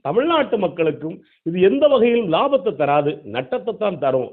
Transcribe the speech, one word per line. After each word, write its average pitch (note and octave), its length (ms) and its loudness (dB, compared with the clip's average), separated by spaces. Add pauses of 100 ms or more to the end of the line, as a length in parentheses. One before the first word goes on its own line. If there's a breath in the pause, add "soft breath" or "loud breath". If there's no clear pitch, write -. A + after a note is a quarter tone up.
தமிழ்நாட்டு C4 560 0
மக்களுக்கும் D#3+ 680 -4 (200 soft breath)
இது F3 180 -2
எந்த C4+ 260 4
வகையிலும் A#3 460 2
லாபத்தை C4 420 0
தராது, C#3+ 480 0
நட்டத்தை G3+ 540 -6
தான் G3 220 -4
தரும் C3 340 -2